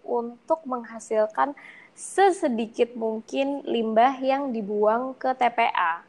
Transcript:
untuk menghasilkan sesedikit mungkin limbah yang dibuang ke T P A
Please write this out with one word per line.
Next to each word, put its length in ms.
untuk 600
menghasilkan 920
sesedikit 960
mungkin 720
limbah 560
yang 320
dibuang 640
ke 160
T 160
P 160
A 440